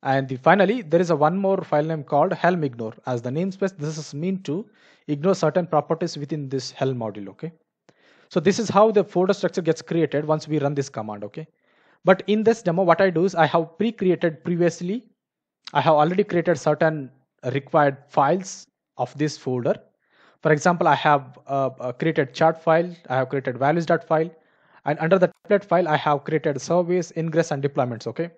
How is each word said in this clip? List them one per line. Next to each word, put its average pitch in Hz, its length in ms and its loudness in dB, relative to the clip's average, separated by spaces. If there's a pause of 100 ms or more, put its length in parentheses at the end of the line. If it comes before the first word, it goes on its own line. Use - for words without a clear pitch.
And 135 240 0
the, 131 80 -6
finally, 196 480 4
there 160 180 2
is 175 80 0
a 165 60 4
one 151 220 2
more 190 260 -2
file 151 200 0
name 160 200 -4
called 156 300 0
Helm 170 300 0
ignore. 117 300 -6 (140)
As 123 160 -4
the 123 80 -6
namespace, 190 460 -4
this 156 200 -8
is 147 160 -14
meant 185 300 -6
to 170 260 -6 (380)
ignore 151 260 0
certain 170 320 0
properties 165 520 -2
within 143 320 -8
this 131 200 -6
Helm 131 300 -4
module, 104 300 -10
okay? 160 220 -14 (760)
So 185 100 -2
this 180 200 2
is 214 100 -4
how 220 220 6
the 202 120 4
folder 185 300 0
structure 185 280 -2
gets 156 200 -2
created 156 440 -2
once 156 220 -2
we 151 100 -2
run 143 160 -2
this 139 140 -4
command, 107 380 -10
okay? 160 200 -14 (600)
But 185 220 2
in 214 180 0
this 226 160 2
demo, 175 200 -2
what 170 200 4
I 190 80 4
do 170 160 0
is 185 100 -2
I 165 100 4
have 165 320 -2
pre-created 180 680 -2
previously, 175 580 -2 (720)
I 147 80 0
have 160 140 4
already 175 280 2
created 175 340 0
certain 151 540 -2 (400)
required 139 460 0 (100)
files 165 600 -2 (300)
of 131 200 -6
this 147 200 -4
folder. 127 380 -4 (680)
For 156 120 4
example, 175 340 2
I 143 80 6
have, 139 500 0
uh, 135 260 -2 (100)
uh, 123 100 -6
created 156 420 -2
chart 165 300 2
file, 170 320 2 (140)
I 131 80 0
have 131 100 -2
created 131 300 -4
values 156 280 0
dot 165 220 0
file, 160 240 0 (540)
and 151 140 -2
under 180 200 2
the 175 100 4 (200)
template 196 160 2
file, 175 240 2
I 151 80 2
have 147 260 0
created 147 380 -2
service, 175 560 -2
ingress, 160 340 -2
and 139 100 -4
deployments, 127 460 -4
okay? 165 300 -6